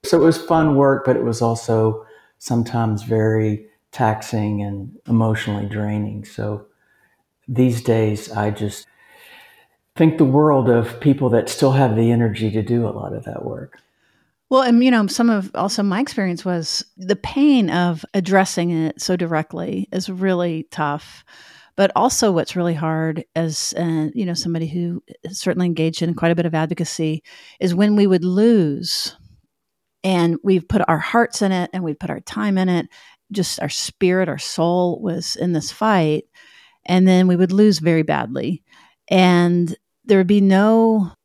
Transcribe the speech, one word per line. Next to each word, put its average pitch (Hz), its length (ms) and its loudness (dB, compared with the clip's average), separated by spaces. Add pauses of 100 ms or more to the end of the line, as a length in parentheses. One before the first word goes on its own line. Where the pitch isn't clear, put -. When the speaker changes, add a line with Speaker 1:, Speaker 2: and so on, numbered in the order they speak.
Speaker 1:
So - 180 2
it - 40 4
was 165 120 4
fun 156 380 0
work, 135 300 4
but 127 100 4
it 120 80 -2
was 117 180 -2
also 113 640 0 (340)
sometimes 113 640 -2
very 110 640 -2 (260)
taxing 107 720 -2
and 101 360 -10 (100)
emotionally 110 600 0
draining. 104 580 -6
So 104 400 -10 (840)
these 120 360 0
days, 110 480 0
I 107 200 -2
just 104 360 -8 (1080)
think 160 220 4
the 151 80 6
world 135 440 4
of 117 300 2
people 139 300 2
that 117 200 2
still 131 240 2
have 131 220 2
the 113 160 4
energy 113 400 0
to 110 100 -2
do 117 260 0
a - 40 -4
lot - 220 -8
of - 120 -10
that - 200 -10
work. - 340 -12 (720)
Speaker 2:
Well, 262 120 4
and, 240 200 4
you 262 80 4
know, 214 160 2
some 233 220 0
of 202 260 -2
also 196 260 -2
my 202 200 0
experience 185 420 -4
was 175 400 -4 (140)
the 190 180 -4
pain 269 540 2
of 175 340 0 (100)
addressing 185 580 0
it 160 300 -4
so 180 140 -2
directly 170 800 -4
is 185 160 -6
really 175 640 -2
tough. 151 520 -6 (540)
But 196 180 2
also 208 380 2
what's 170 240 -2
really 170 160 0
hard 160 500 -4 (100)
as, 160 440 -4
uh, 160 360 -2
you 208 120 -4
know, 175 80 -4
somebody 165 340 -4
who 175 340 -6 (220)
is 185 160 -12
certainly 180 280 0
engaged 160 340 -2
in 170 140 -2
quite 170 180 0
a - 20 2
bit 170 100 0
of 160 80 -2
advocacy 160 680 -4 (380)
is 175 120 0
when 208 220 2
we 208 120 4
would 180 180 2
lose 180 880 0 (880)
and 175 400 2
we've 185 240 2
put 196 220 0
our 160 100 2
hearts - 420 0
in 196 120 2
it 180 180 -2
and 185 100 -6
we've 156 160 -6
put 165 120 -10
our - 100 -8
time 208 380 -4
in 185 100 2
it, 175 220 0 (420)
just 196 300 -4
our 139 80 -6
spirit, 185 580 0
our 147 100 -6
soul 175 640 -2
was 175 360 -6
in 175 160 -2
this 156 180 -4
fight. 175 540 0 (600)
And 185 220 4
then 185 200 6
we 180 100 4
would 180 160 2
lose 202 260 4
very 160 240 2
badly. 135 600 -4 (440)
And 175 640 4 (300)
there 196 140 4
would 185 100 2
be 202 140 4
no 208 720 2 (120)